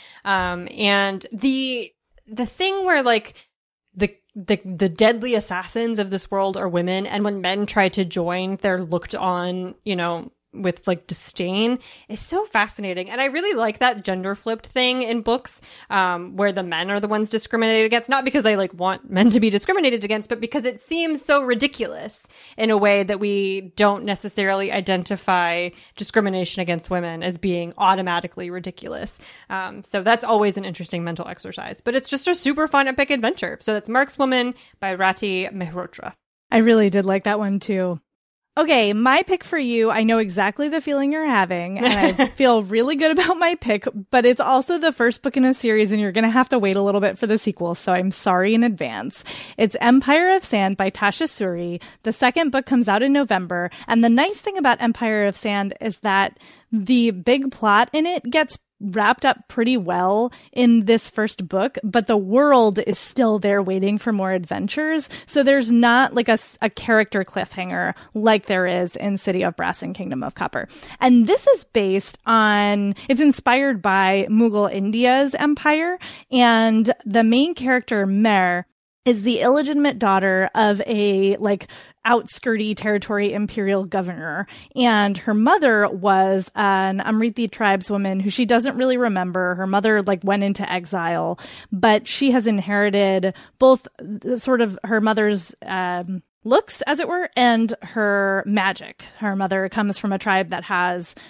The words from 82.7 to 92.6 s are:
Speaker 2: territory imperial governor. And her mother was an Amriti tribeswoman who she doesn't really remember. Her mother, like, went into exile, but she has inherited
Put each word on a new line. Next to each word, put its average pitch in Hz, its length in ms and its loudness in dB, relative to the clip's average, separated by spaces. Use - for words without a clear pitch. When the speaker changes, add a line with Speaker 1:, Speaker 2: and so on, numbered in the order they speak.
Speaker 2:
territory 208 580 -2
imperial 202 500 -2
governor. 175 640 -6
And 208 420 2
her 214 160 -2
mother 226 540 4
was 190 680 2
an 190 440 0
Amriti 220 500 -2
tribeswoman 196 720 -2
who 202 80 0
she 247 160 0
doesn't 240 320 2
really 254 200 2
remember. 185 580 0
Her 190 120 -4
mother, 208 340 2
like, 190 220 -2
went 196 200 2
into 202 280 -2
exile, 170 680 -4
but 214 360 4
she 277 240 2
has 233 160 2
inherited 196 840 0